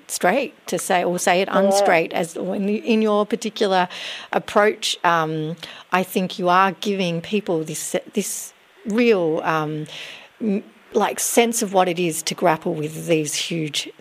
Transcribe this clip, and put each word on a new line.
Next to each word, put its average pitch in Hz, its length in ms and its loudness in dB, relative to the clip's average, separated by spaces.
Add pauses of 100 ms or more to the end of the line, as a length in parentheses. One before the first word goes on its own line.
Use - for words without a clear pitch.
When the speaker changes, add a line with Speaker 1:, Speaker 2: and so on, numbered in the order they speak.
(120)
Speaker 1:
straight, 226 440 0 (120)
to 180 120 -2
say, 180 240 0
or 175 160 -2
say 185 220 4
it 190 60 0
Speaker 2:
Yeah. 185 120 2
Speaker 1:
unstraight. 196 540 4
As 170 220 -4
when 196 320 -4
you, 214 160 -2
in 220 200 2
your 208 240 2
particular 190 600 0 (460)
approach, - 720 2
um, 160 500 0 (380)
I 185 100 2
think 185 360 -4
you 180 100 2
are 190 240 4
giving 185 480 -2
people 180 420 -2
this, 156 320 -6 (180)
this - 400 -6 (340)
real, 196 580 4
um, 156 400 -2 (560)
m-, 208 220 0 (300)
like, 202 280 0
sense 233 400 2
of 190 120 -4
what 185 140 4
it 170 120 -2
is 165 240 -2
to - 120 -6
grapple 165 380 0
with 156 340 -6
these 156 280 0
huge 156 540 -4 (120)